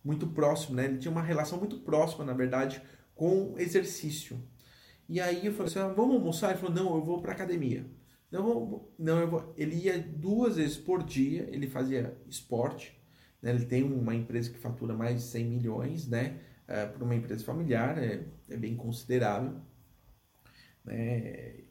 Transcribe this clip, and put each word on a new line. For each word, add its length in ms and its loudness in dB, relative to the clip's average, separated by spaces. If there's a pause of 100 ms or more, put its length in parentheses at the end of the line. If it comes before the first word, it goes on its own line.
muito 260 -2
próximo, 500 2
né? 80 2
Ele 120 0
tinha 140 -4
uma 120 0
relação 360 0
muito 220 -4
próxima, 420 2
na 100 -2
verdade, 480 0 (320)
com 440 2
exercício. 840 -2 (680)
E 100 0
aí 260 0
eu 60 2
falei 200 -2
assim, 80 -2
"Ah, 100 2
vamos 260 6
almoçar?" 360 2
Ele 80 0
falou, 160 0
"Não, 200 2
eu 80 2
vou 180 0
pra 120 -4
academia." 520 -2 (460)
"Não, 160 0
eu 180 2
vou, 320 -10
não, 220 4
eu 100 2
vou." 280 -2
Ele 180 -2
ia 240 2
duas 560 2
vezes 220 2
por 260 0
dia, 480 0
ele 160 -2
fazia 480 0 (120)
esporte, 680 -4 (440)
né? 100 0
Ele 140 2
tem 180 4
uma 300 2
empresa 380 -2
que 80 -16
fatura 340 -4
mais 220 0
de 80 -2
cem 220 -2
milhões, 600 -2
né? 320 -2 (280)
É, 180 -2
pra 180 -8
uma 120 2
empresa 280 -2
familiar, 540 0
é, 300 -2 (220)
é 80 -8
bem 180 -2
considerável, 800 0 (1300)
né? 840 -4